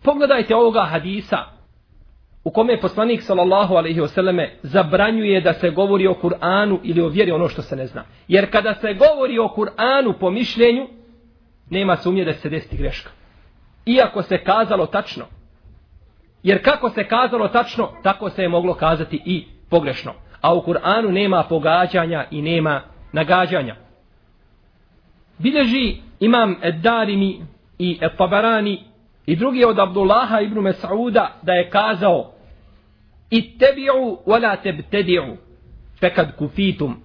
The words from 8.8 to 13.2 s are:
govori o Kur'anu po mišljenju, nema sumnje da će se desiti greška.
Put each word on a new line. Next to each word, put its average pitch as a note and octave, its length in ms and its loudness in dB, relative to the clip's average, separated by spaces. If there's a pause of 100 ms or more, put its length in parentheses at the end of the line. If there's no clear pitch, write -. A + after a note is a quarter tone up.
govori C4 460 2
o A3 160 0
Kur'anu A#3 640 0
po F#3 100 0
mišljenju, A#3+ 580 2 (800)
nema F#3+ 260 0
sumnje F3+ 300 -2
da D#3 80 -4
će D3+ 60 -8
se D3+ 100 -8
desiti D#3 280 -8
greška. - 320 -6 (760)